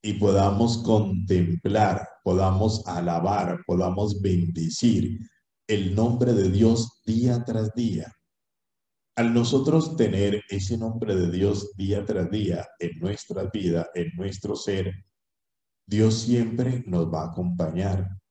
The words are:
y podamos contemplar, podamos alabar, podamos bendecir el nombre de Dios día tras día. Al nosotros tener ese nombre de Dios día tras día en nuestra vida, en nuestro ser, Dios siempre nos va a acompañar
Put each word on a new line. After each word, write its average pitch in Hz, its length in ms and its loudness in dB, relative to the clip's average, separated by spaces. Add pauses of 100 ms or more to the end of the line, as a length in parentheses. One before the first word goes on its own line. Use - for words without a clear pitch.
y 104 120 -2
podamos 98 640 2
contemplar, 95 1300 2 (160)
podamos 95 640 2
alabar, 87 800 -2
podamos 95 540 0
bendecir 87 960 0 (480)
el 95 280 -2
nombre 120 400 2
de 95 160 2
Dios 113 540 2
día 120 400 0
tras 110 300 -4
día. 110 380 -2 (1040)
Al 117 180 2
nosotros 139 600 2
tener 101 520 2
ese 98 300 -4
nombre 113 380 -4
de 87 140 2
Dios 95 460 0
día 101 280 -2
tras 92 260 -2
día 95 360 -2 (120)
en 85 220 -8
nuestra 95 520 -6
vida, 85 420 -2
en 85 220 -4
nuestro 98 380 -6
ser, 98 380 -4 (920)
Dios 110 280 4
siempre 120 720 0
nos 85 260 -2
va 80 100 -4
a 85 80 -6
acompañar 90 760 -2 (240)